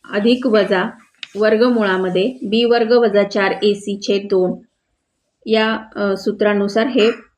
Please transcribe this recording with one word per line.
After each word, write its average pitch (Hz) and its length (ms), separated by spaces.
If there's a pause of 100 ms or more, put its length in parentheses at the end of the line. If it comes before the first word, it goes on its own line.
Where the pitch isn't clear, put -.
(140)
अधिक 240 340
वजा 208 420 (460)
वर्गमुळामध्ये 214 960 (100)
बी 226 220
वर्ग 226 260
वजा 208 320
चार 196 300 (100)
ए 208 100
सी 202 340
छेद 202 180
दोन 185 260 (920)
या, 220 320 (180)
अ, 196 220
सूत्रानुसार 208 720
हे 233 220 (280)